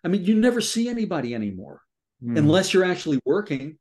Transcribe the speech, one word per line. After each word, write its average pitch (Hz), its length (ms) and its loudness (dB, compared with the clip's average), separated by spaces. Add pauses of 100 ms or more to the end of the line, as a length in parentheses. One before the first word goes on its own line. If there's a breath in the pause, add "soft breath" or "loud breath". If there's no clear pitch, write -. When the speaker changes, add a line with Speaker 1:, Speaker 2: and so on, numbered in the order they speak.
Speaker 1:
I 175 40 -2
mean, 180 160 0
you 208 100 4
never 240 260 4
see 226 280 -2
anybody 175 460 -4
anymore 101 480 -8 (420)
Speaker 2:
Mm. 120 140 -2
Speaker 1:
unless 160 340 4
you're 185 120 4
actually 156 400 -2
working. 156 560 -2